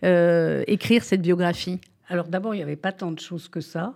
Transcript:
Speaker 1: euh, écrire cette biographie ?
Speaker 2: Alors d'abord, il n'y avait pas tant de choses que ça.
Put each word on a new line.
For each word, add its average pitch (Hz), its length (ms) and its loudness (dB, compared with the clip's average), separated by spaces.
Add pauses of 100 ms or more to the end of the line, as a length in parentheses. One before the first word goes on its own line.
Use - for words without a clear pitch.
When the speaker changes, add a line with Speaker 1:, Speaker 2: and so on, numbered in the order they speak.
Speaker 1:
euh, 170 640 4
écrire 226 380 2
cette 190 180 0
biographie ? 175 580 0 (280)
Speaker 2:
Alors 175 200 -4
d'abord, 190 280 -4
il - 20 -6
n'y 170 60 -6
avait 147 120 -6
pas 185 160 -4
tant 190 200 -8
de 156 80 -8
choses - 300 -12
que 165 120 -8
ça. 175 340 -8